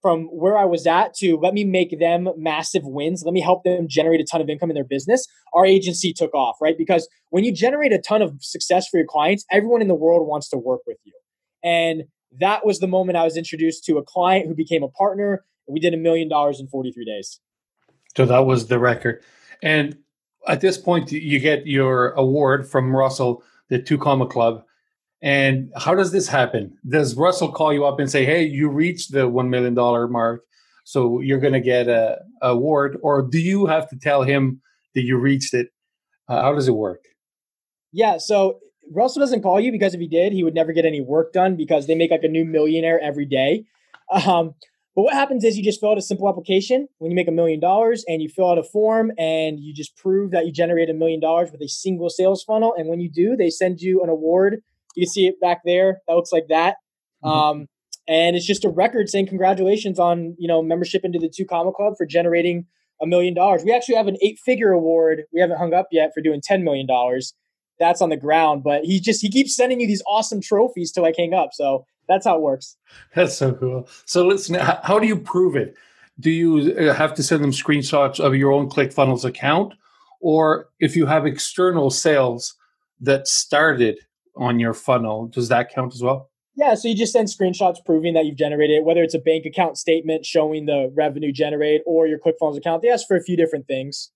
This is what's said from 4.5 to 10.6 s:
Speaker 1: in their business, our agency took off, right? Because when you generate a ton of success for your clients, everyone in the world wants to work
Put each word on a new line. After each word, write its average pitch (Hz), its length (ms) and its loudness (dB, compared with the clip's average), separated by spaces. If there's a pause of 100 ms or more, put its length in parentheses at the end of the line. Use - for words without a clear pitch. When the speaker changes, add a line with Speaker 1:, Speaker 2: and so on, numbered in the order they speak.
Speaker 1:
in 156 40 -4
their 143 100 -4
business, 165 420 -2 (260)
our 180 140 6
agency 185 460 2
took 165 220 -4
off, 127 280 -2
right? 160 160 0
Because 165 300 0 (220)
when 185 140 0
you 233 80 -2
generate 254 400 0
a 196 60 2
ton 214 240 0
of 165 180 -2
success - 480 -4
for - 80 -2
your 160 100 2
clients, 160 440 0
everyone 220 320 2
in 202 60 0
the 180 60 4
world 160 320 2
wants 147 240 -6
to 139 60 -6
work 123 300 -4